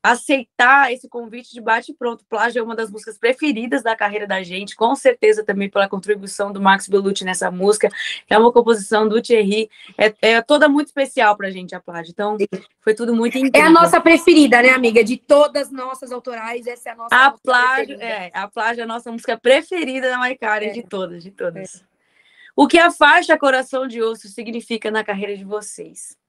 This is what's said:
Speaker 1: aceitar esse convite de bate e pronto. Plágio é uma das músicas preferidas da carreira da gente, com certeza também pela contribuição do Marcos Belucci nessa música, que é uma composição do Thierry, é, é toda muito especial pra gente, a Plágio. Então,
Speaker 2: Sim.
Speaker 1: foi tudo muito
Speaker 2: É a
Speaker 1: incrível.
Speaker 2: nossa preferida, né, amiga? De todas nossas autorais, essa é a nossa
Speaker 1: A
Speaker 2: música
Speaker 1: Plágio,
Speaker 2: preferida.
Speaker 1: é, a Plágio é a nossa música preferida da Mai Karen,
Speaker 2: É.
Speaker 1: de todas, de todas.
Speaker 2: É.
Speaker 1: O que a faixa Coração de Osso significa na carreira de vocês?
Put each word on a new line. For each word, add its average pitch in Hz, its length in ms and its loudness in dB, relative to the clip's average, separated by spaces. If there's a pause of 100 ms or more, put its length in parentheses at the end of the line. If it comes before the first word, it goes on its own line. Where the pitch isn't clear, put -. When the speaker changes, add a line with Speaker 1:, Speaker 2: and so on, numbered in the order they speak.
Speaker 1:
aceitar 254 880 2
esse 254 160 -14
convite 240 420 -16
de 233 80 -20
bate 226 320 -4
e 294 40 -18
pronto. 233 340 -8
Plágio 226 300 -4
é 233 40 -6
uma 226 120 -10
das 220 160 -8
músicas 208 260 -18
preferidas 247 640 -2
da 226 140 -2
carreira 208 320 -6
da 190 160 -6
gente, 185 320 -12
com 233 200 0
certeza 214 480 0
também 196 240 -4
pela 196 220 -2
contribuição 202 640 -8
do 196 80 -10
Marcos 196 260 2
Belucci 196 380 -2
nessa 185 240 -4
música, 196 400 0
que - 420 -10
é 202 60 4
uma 226 140 6
composição 226 580 0
do 214 100 0
Thierry, 220 480 0 (300)
é, 214 240 2
é 226 220 2
toda 294 260 4
muito 294 200 0
especial 247 460 0
pra 196 140 -10
gente, 185 240 -14
a 185 60 -14
Plágio. 170 320 -14
Então, 208 260 -6
Speaker 2:
Sim. 202 80 -2 (360)
Speaker 1:
foi 220 120 -2
tudo 233 220 -4
muito 233 200 -2
Speaker 2:
É 262 60 -2
a 269 60 0
Speaker 1:
incrível. 294 240 6
Speaker 2:
nossa 339 280 6
preferida, 311 600 6
né, 254 80 6
amiga? 233 340 2
De 240 140 -2
todas 285 540 2
nossas 254 400 -12
autorais, 240 560 -12
essa 240 220 -14
é - 20 -14
a 233 40 -16
nossa 233 200 -4
Speaker 1:
A 269 160 6
Speaker 2:
música 226 120 -20
Speaker 1:
Plágio, 262 540 0
Speaker 2:
preferida. 220 80 -14
Speaker 1:
é, 202 260 -10
a 196 160 -10
Plágio 233 340 -6
é - 20 -8
a 226 40 -10
nossa 233 240 -10
música 233 280 -8
preferida 262 680 0
da 254 120 -4
Mai 247 160 -4
Karen, 214 320 -6
Speaker 2:
É. - 20 -6
Speaker 1:
de 226 140 -12
todas, 175 400 -12
de 190 80 -20
todas. 190 460 -12
Speaker 2:
É. - 20 -20 (760)
Speaker 1:
O 285 120 4
que 339 100 2
a 339 140 6
faixa 320 480 4
Coração 262 480 -2
de 226 160 -8
Osso 220 240 -8
significa 226 640 -10
na 220 120 -4
carreira 202 320 -8
de 196 80 -18
vocês? 196 720 -14 (140)